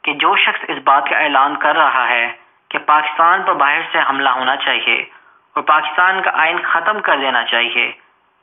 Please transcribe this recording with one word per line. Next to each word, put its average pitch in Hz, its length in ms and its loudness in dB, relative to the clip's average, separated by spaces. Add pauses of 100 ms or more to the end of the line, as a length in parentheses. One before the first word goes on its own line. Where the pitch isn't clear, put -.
कि 151 80 -4
जो - 240 0
शख्स - 340 -2
इस 143 80 -6
बात 139 300 2
का - 80 -2
ऐलान 143 400 2
कर 151 200 0
रहा 131 280 2
है 120 340 -2 (320)
कि 147 80 -6
पाकिस्तान 156 680 2
पर 185 80 0
बाहर 147 300 0 (100)
से 170 60 0
हमला 135 320 0
होना 131 260 0
चाहिए 117 540 -2 (460)
और 147 60 -2
पाकिस्तान 156 580 2
का - 100 -2
आइन 165 280 0
ख़त्म 160 420 -2
कर 151 160 0
देना 131 260 -2
चाहिए, 117 560 -2 (440)